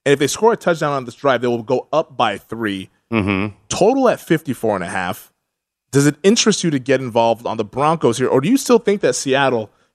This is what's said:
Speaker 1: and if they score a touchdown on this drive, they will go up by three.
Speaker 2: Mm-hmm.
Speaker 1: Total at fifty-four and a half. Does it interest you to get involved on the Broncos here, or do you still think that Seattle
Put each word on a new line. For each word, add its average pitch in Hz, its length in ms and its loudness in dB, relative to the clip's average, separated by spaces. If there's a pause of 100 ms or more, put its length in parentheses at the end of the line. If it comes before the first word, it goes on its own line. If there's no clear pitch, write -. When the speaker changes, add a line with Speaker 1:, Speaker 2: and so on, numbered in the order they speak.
Speaker 1:
and 143 80 4
if 135 60 0
they 143 80 2
score 220 260 2
a - 40 -4
touchdown 160 340 -2
on 135 140 -4
this 117 100 -14
drive, 127 260 0
they 123 60 0
will 120 160 -2
go 123 300 -2
up 147 240 -2
by 110 200 0
three. 101 520 -8 (220)
Speaker 2:
Mm-hmm. 101 440 -2 (140)
Speaker 1:
Total 247 400 0
at - 100 -2
fifty-four 113 560 -4
and 90 80 -6
a 85 60 -8
half. 92 420 -6 (600)
Does 139 160 4
it 147 160 0
interest 202 400 2
you 170 80 0
to 139 80 -2
get 127 200 0
involved 117 460 0
on 101 100 -4
the 113 80 -4
Broncos 143 540 0
here, 123 100 -2
or 131 140 2
do 160 80 -2
you 269 80 4
still 247 220 4
think 202 200 0
that 135 140 2
Seattle 127 560 0 (260)